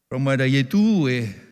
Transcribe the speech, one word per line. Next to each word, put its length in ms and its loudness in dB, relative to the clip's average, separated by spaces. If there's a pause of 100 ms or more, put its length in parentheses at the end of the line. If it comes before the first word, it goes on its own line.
(100)
Rau 100 -6
mai 160 0
rā 120 0
Ietu 600 2
e 140 -2 (300)